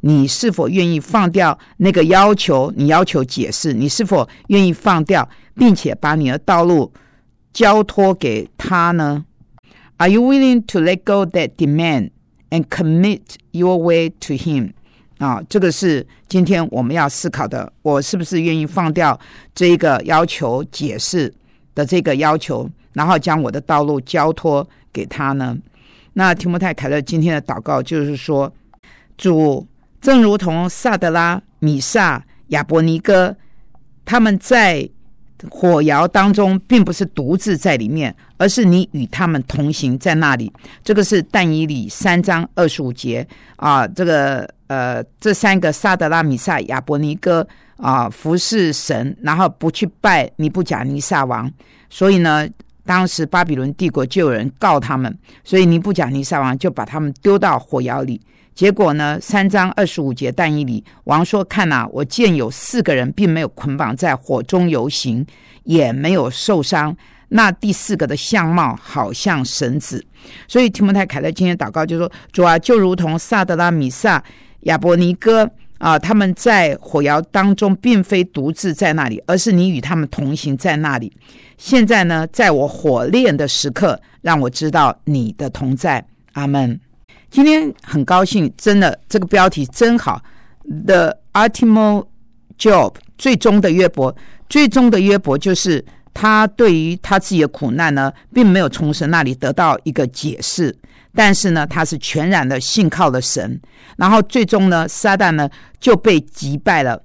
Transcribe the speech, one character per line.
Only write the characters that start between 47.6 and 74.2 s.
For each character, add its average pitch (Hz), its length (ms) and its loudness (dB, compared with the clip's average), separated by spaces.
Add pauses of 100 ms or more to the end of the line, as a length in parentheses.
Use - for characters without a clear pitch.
啊， 131 320 -2
服 160 260 -4
侍 180 380 0
神， 135 480 -6
然 151 160 -2
后 185 100 2
不 165 240 -4
去 196 160 -4 (140)
拜 175 340 2
尼 151 140 -2
布 185 120 -4
甲 156 220 -4
尼 139 160 -6
撒 143 240 -2
王， 120 260 -4 (400)
所 190 220 0
以 196 60 4
呢， 151 280 2 (380)
当 185 240 0
时 165 180 -4
巴 180 200 0
比 151 100 -4
伦 131 200 -6
帝 185 120 -4
国 139 180 -2
就 165 200 -2
有 143 40 2
人 117 300 -4
告 175 180 2
他 127 200 -4
们， 123 200 -6 (280)
所 190 120 0
以 190 80 6
尼 170 140 4
布 196 140 -4
甲 151 160 -2
尼 139 120 -4
撒 143 200 -4
王 131 160 -2
就 180 120 -2
把 123 140 -8
他 151 160 -8
们 147 220 -4
丢 196 180 4
到 175 180 0
火 127 240 -6
窑 123 200 -4
里。 123 180 -6 (360)
结 190 140 0
果 202 220 0
呢， 151 300 -2
三 196 260 -2
章 190 240 0
二 202 140 0
十 165 160 -6
五 135 120 -4
节 123 160 -6
但 156 240 -2
以 147 120 -2
理 117 180 -6 (220)
王 156 180 2
说 202 220 -2
：“看 190 260 -2
啊， 120 220 0
我 135 100 -4
见 190 320 0
有 127 160 -4
四 - 320 -6
个 160 100 0
人 127 200 -2
并 196 160 0
没 160 100 0
有 151 100 -4
捆 - 280 -8
绑 135 180 -4
在 151 180 -2
火 127 300 -4
中 180 240 0
游 139 220 -2
行， 131 360 -4 (380)
也 143 300 0
没 143 180 -2
有 147 180 0
受 170 320 -2
伤， 151 320 -2 (360)
那 220 240 4
第 208 180 -4
四 - 240 -4
个 156 100 -2
的 143 120 -6
相 170 360 -2
貌 139 280 0
好 120 320 -6
像 151 320 -2
神 127 340 -4
子。” - 260 -12 (400)
所 - 160 0
以 240 80 4
提 - 140 0
摩 196 80 2
太 196 140 2
凯 - 160 -8
勒 160 100 -4
今 180 160 0
天 175 100 -2
祷 104 140 -6
告 156 140 -2
就 170 120 -6
说： 170 140 -4 (220)
主 180 100 2
啊， 170 160 4
就 240 180 4
如 185 160 2
同 165 240 -2
萨 196 280 -2
德 180 100 -2
拉、 175 160 0
米 147 180 0
萨、 175 320 0 (400)